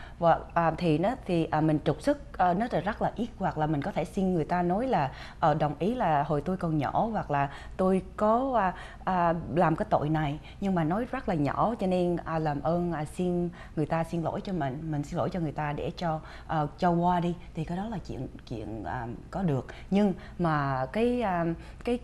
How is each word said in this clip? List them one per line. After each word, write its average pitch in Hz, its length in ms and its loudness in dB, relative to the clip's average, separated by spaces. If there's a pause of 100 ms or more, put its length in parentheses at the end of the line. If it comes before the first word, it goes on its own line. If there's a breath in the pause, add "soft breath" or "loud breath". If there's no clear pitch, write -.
(180 loud breath)
và, 165 200 6 (160)
à, 165 240 4
thì 160 200 4
nó, 190 120 2 (160)
thì, 170 240 2
à, 156 100 2
mình 156 240 4
trục 156 180 2
xuất, - 360 -2
à, 180 160 4
nó 220 160 0
là 180 100 2
rất 214 220 -4
là 160 140 0
ít, - 120 -4 (100)
hoặc 160 200 -2
là 151 80 2
mình 147 160 2
có - 100 -2
thể 147 120 -2
xin 185 300 0
người 156 100 2
ta 175 180 0
nói 190 240 2
là, 160 240 2 (300 loud breath)
ờ, 156 140 6
đồng 151 240 0
ý 208 160 0
là 165 280 2
hồi 147 180 2
tôi 185 160 -2
còn 160 220 0
nhỏ, 147 340 0
hoặc 170 180 -4
là 143 200 2 (260 loud breath)
tôi 185 260 4 (140)
có, 240 400 2
à, 185 160 2 (320 loud breath)
à, 175 300 4 (200)
làm 160 220 4
cái - 140 -2
tội 147 180 4
này, 156 300 0 (220 loud breath)
nhưng 196 140 0
mà 165 100 4
nói 190 260 0
rất 254 180 -4
là 190 60 2
nhỏ, 156 460 2
cho 196 60 0
nên, 180 380 2
à, 160 140 -2
làm 147 240 0
ơn, 175 300 0
à, 151 120 -4 (120)
xin 175 320 0 (280 loud breath)
người 151 100 0
ta 165 180 0
xin 170 180 -2
lỗi 156 220 -2
cho 202 80 -6
mình, 139 260 -2 (120)
mình 147 120 -2
xin 175 160 -4
lỗi 135 140 0
cho 185 80 -2
người 151 120 -2
ta 147 200 -2
để 156 240 -4
cho, 160 240 -2 (260 loud breath)
à, 151 200 0 (120)
cho 180 120 4
qua 175 300 4
đi, 175 140 0 (200 loud breath)
thì 160 100 -4
cái 170 120 -4
đó 196 140 -4
là 196 80 -6 (100)
chuyện, 127 200 -8 (200)
chuyện, 107 360 -8
à, 117 220 -6 (240)
có 180 120 -4
được. 139 240 0 (240 loud breath)
Nhưng 196 240 4 (240 loud breath)
mà 139 540 0
cái, 240 300 2
à, 175 220 0 (400 loud breath)
cái 240 200 0